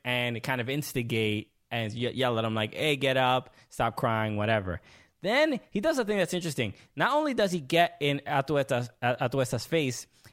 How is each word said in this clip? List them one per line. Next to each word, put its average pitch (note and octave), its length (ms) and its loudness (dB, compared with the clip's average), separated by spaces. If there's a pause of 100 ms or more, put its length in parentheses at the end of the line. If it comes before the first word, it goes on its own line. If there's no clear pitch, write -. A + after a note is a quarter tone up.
and B2 380 -2
kind C3 180 -2
of A#2 100 -4
instigate A#2 800 -2 (220)
and A2+ 200 -4
ye-, A#2+ 200 -4
yell B2 260 0
at A2 60 0
him A2 100 0
like, A2 200 -2
"Hey, D3+ 200 0
get C3 220 0
up, B2+ 360 2 (180)
stop A#2 260 -2
crying," A2 400 0
whatever. G#2 440 0 (420)
Then C4 360 2 (140)
he G#3 80 -2
does A#3 180 0
a A#3+ 60 2
thing G3+ 140 -2
that's F3+ 160 0
interesting. D3 400 -2 (200)
Not F#3+ 180 2
only D4 220 2
does G3+ 160 2
he F3+ 80 -2
get E3 400 2
in C#3+ 260 0
Atuesta's, C3+ 640 0 (140)
uh, B2 180 2
Atuesta's B2+ 460 -2
face, D3 400 -2 (260)